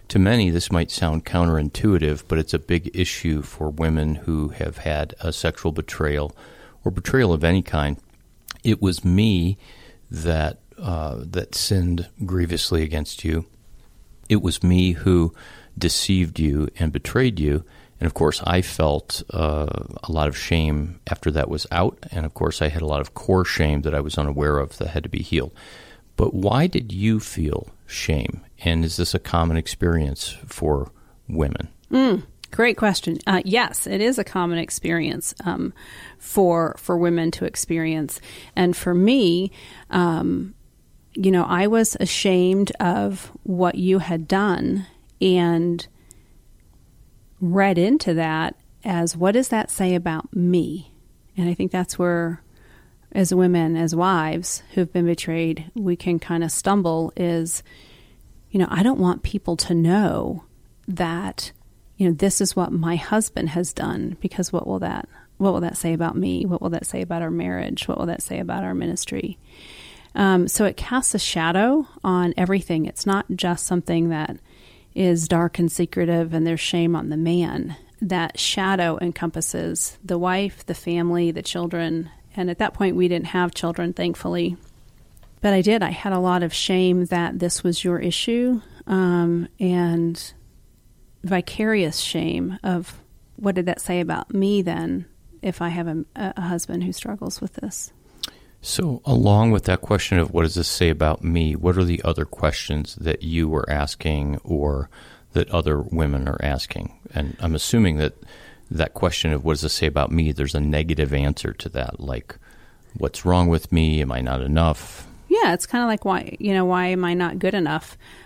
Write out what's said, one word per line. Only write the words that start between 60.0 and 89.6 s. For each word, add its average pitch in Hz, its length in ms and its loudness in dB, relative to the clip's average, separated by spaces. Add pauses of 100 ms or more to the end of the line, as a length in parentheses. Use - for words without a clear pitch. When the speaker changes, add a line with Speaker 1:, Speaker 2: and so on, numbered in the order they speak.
Speaker 2:
that, 180 640 -4 (460)
you 185 120 4
know, 165 40 4
this 190 280 2
is 190 140 -2
what 180 160 0
my 165 240 0
husband 208 540 -2
has 170 240 -2
done, - 480 -6
because - 300 -4
what - 160 -4
will 190 120 -4
that, 175 280 -6 (300)
what 196 160 2
will 175 80 0
that - 160 -4
say 165 160 -2
about 165 240 -2
me? 185 280 -2
What 175 160 -2
will 170 100 -4
that - 140 -6
say - 160 -6
about 170 200 -4
our 165 100 -4
marriage? 170 560 -6
What - 100 -4
will - 100 -4
that - 140 -6
say - 180 -8
about 175 240 -6
our 185 100 -6
ministry?" 180 640 -6 (760)
Um, 190 320 4
so - 180 2
it - 100 0
casts - 380 -2
a 214 60 -2
shadow 202 680 2 (160)
on 180 320 2
everything. 180 500 0
It's - 200 -8
not 196 200 0 (100)
just 175 300 -2
something 170 440 0
that 156 280 -4 (580)
is 170 320 2
dark 170 320 2
and 170 120 2
secretive 170 640 0
and 160 140 2
there's 165 120 0
shame 170 360 0
on - 140 -4
the 151 60 -4
man. 170 600 0 (260)
That 175 380 -2
shadow 185 600 0
encompasses 165 1040 -4
the 180 140 -2
wife, 185 480 -2
the 170 80 -6
family, 170 560 0
the 165 140 -4
children. 165 680 -4 (260)
And 180 140 -2
at 175 80 -4
that - 160 -2
point, 185 220 0
we 180 120 4
didn't 165 200 -2
have 180 260 0
children, 170 400 -4
thankfully. 175 640 -2 (840)
But 202 120 4
I 190 80 6
did. 208 220 4
I 175 80 -2
had 196 200 -6
a 185 80 2
lot 180 220 4
of 165 140 0
shame 180 500 4
that 170 320 -2
this 175 260 -2
was 175 200 0
your 175 160 0
issue, 240 600 0 (260)
um, 175 600 2 (120)
and 170 720 0 (920)